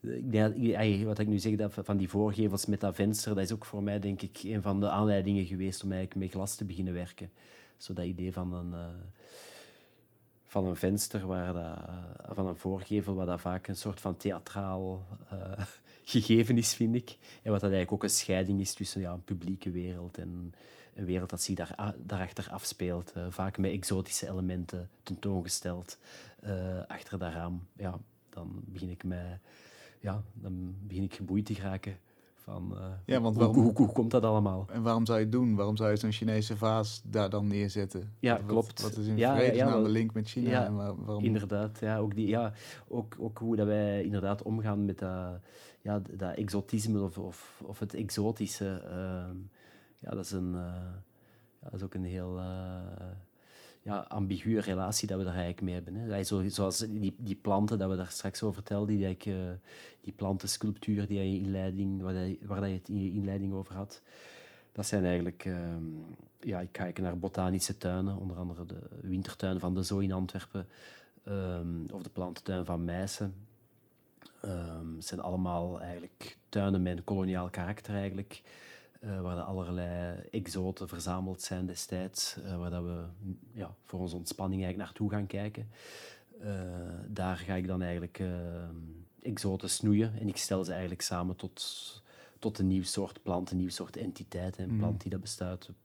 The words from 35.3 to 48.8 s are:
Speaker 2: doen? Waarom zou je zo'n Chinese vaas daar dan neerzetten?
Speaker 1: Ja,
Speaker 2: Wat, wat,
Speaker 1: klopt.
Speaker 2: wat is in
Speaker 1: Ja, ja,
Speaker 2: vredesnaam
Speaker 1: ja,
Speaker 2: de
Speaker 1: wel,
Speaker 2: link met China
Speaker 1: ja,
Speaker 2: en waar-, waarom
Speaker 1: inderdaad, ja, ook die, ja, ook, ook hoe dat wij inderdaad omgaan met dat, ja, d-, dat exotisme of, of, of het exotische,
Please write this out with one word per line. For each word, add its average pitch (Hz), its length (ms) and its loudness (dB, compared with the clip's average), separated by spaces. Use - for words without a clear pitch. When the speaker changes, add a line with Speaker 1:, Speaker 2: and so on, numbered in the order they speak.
Speaker 2:
doen? 123 220 6
Waarom 101 220 4
zou 107 120 6
je 104 80 8
zo'n 110 140 2
Chinese 107 460 2
vaas 110 480 2
daar 104 240 2
dan 104 180 2
neerzetten? 101 720 0
Speaker 1:
Ja, 123 140 4
Speaker 2:
Wat, 104 80 2
wat, 104 100 -4
Speaker 1:
klopt. 113 300 4
Speaker 2:
wat 107 160 -2
is 107 100 0
in 110 100 4
Speaker 1:
Ja, 117 160 8
ja, 135 60 6
Speaker 2:
vredesnaam 123 300 8
Speaker 1:
ja, 123 60 6
Speaker 2:
de 110 60 6
Speaker 1:
wel, 107 100 6
Speaker 2:
link 110 220 4
met 110 160 -2
China 120 200 2
Speaker 1:
ja, 123 160 6
Speaker 2:
en 107 100 0
waar-, 101 300 -2
waarom 104 180 0
Speaker 1:
inderdaad, 104 560 2
ja, 110 180 2
ook 104 180 2
die, 110 120 2
ja, 110 260 2
ook, 110 320 -4
ook 110 180 -4
hoe 113 180 2
dat 104 120 6
wij 104 360 4
inderdaad 98 380 0
omgaan 104 440 2
met 98 140 0
dat, 92 400 -4
ja, 104 200 0
d-, 92 180 -10
dat 90 160 -2
exotisme 104 680 2
of, 95 160 -2
of, - 480 -10
of 101 140 -10
het 104 140 -6
exotische, 101 920 -2